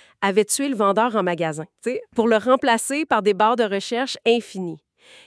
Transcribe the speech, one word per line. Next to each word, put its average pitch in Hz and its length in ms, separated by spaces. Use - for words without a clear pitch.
avait 202 240
tué 277 240
le 269 80
vendeur 208 400
en 202 80
magasin, 160 400
tu 240 100
sais, - 100
pour 226 140
le 226 80
remplacer 254 680
par 220 160
des 202 120
barres 214 220
de 233 80
recherche 220 540
infinies. 190 540